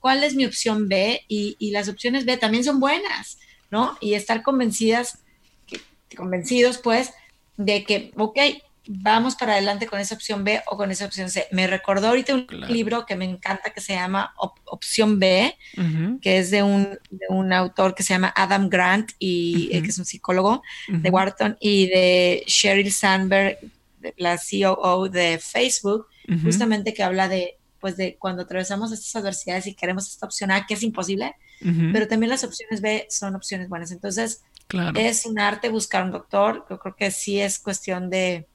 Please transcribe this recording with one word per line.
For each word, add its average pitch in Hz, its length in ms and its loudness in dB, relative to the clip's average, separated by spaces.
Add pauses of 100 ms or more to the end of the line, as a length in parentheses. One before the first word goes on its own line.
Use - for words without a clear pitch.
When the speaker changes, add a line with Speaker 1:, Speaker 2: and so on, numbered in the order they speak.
Speaker 1:
¿cuál 269 240 2
es 285 100 0
mi 269 100 2
opción 214 440 0
B? 196 400 0
Y, 208 320 -2
y 208 100 -2
las 202 180 -2
opciones 247 360 -2
B 247 120 0
también 226 280 2
son 269 160 2
buenas, 320 580 -2 (320)
¿no? 254 300 0
Y 208 140 0
estar 226 280 -2
convencidas, 240 760 0 (480)
que, - 120 -12 (360)
convencidos, 240 640 2
pues, 240 340 0 (440)
de 202 280 0
que, - 320 -2
ok, 214 220 -2 (500)
vamos 220 480 2
para 220 160 0
adelante 202 340 0
con 202 140 -6
esa 208 160 -6
opción 202 260 -6
B 208 240 0
o 196 100 -6
con 196 140 -2
esa 190 140 -4
opción 190 260 -8
C. 175 220 -2
Me 185 160 2
recordó 196 400 2
ahorita 254 260 2
un 254 120 0
Speaker 2:
Claro. - 260 -8
Speaker 1:
libro 233 340 -2
que 202 80 -4
me 185 120 -4
encanta 190 460 -6
que - 80 -12
se 196 140 -6
llama 190 440 -2
Op-, - 260 -6
Opción - 560 2
B, 190 360 4 (200)
Speaker 2:
Ujú. 175 440 0
Speaker 1:
que 190 180 4
es 185 120 0
de 202 140 4
un, 196 340 2 (120)
de 190 180 -10
un 190 240 2
autor 185 420 2
que 185 80 -6
se 190 120 0
llama 185 200 2
Adam 196 340 2
Grant 185 520 2
y, 170 500 0
eh, - 60 0
Speaker 2:
Ujú. 160 80 0
Speaker 1:
que 202 60 -4
es - 80 -4
un 180 60 -6
psicólogo 190 580 0 (260)
de 175 220 0
Speaker 2:
Ujú. 185 60 4
Speaker 1:
Wharton, 196 440 0
y 202 260 4
de 180 640 4
Sheryl 202 420 4
Sandberg, 190 680 2 (420)
de - 160 -12
la 175 220 0
C 196 280 0
O 190 60 4
O 185 360 0
de 175 300 0
Facebook, 220 680 -2 (220)
Speaker 2:
Ujú. 170 140 2
Speaker 1:
justamente 208 500 2
que 208 120 -2
habla 185 240 0
de, 180 300 -4 (200)
pues, 190 180 -6
de 185 220 -4
cuando 180 240 -6
atravesamos 202 500 -6
estas - 220 -10
adversidades 190 540 -6
y 196 60 -12
queremos 185 340 -4
esta - 180 -14
opción 196 240 -6
A, 196 160 0
que 214 80 -4
es 208 80 -6
imposible, 196 540 -4 (240)
Speaker 2:
Ujú. 165 320 2
Speaker 1:
pero 214 160 2
también 220 220 0
las 254 120 -2
opciones 220 380 -8
B 214 300 -2
son 190 260 -6
opciones 185 320 -8
buenas. 170 240 -10
Entonces, 202 500 -6 (240)
Speaker 2:
Claro. 170 320 -2
Speaker 1:
es 226 280 0
un 220 120 -4
arte 208 300 0
buscar 214 360 0
un 185 80 -4
doctor. - 580 0
Yo 185 80 -12
creo - 180 -12
que 202 140 -2
sí 202 280 -4
es 196 200 -2
cuestión 185 500 -6
de 180 460 -2